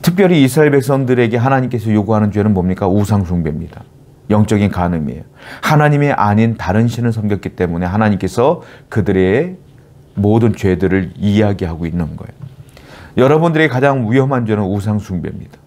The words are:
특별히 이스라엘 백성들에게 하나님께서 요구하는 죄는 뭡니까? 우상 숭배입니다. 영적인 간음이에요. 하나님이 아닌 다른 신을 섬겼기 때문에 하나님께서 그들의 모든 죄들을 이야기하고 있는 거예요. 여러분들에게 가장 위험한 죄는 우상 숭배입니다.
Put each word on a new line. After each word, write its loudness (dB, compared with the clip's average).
특별히 4
이스라엘 4
백성들에게 2
하나님께서 0
요구하는 2
죄는 0
뭡니까? 0
우상 0
숭배입니다. -6
영적인 2
간음이에요. -4
하나님이 2
아닌 2
다른 0
신을 -2
섬겼기 -4
때문에 -4
하나님께서 0
그들의 0
모든 2
죄들을 -2
이야기하고 -2
있는 -6
거예요. -16
여러분들에게 2
가장 0
위험한 0
죄는 0
우상 -2
숭배입니다. -10